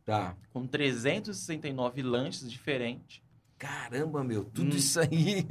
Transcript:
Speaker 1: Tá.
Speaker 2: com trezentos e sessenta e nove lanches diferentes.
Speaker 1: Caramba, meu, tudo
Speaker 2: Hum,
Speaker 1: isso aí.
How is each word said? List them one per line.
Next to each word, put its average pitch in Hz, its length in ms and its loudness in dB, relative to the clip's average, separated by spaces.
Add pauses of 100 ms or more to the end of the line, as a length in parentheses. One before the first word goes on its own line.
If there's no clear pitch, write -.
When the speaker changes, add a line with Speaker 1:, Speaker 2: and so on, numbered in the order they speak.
Speaker 1:
Tá. 98 280 0 (200)
Speaker 2:
com 127 120 -4
trezentos 147 680 0
e - 40 -10
sessenta 156 280 -6
e 139 40 -4
nove 127 280 -2
lanches 127 500 0
diferentes. 123 720 -4 (380)
Speaker 1:
Caramba, 147 680 -4
meu, 110 200 0
tudo - 280 2
Speaker 2:
Hum, 139 60 4
Speaker 1:
isso 139 220 4
aí. 165 500 4